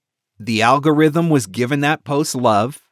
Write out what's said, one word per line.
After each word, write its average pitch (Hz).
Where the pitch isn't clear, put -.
the 107
algorithm 151
was 139
giving 120
that 147
post 143
love. 123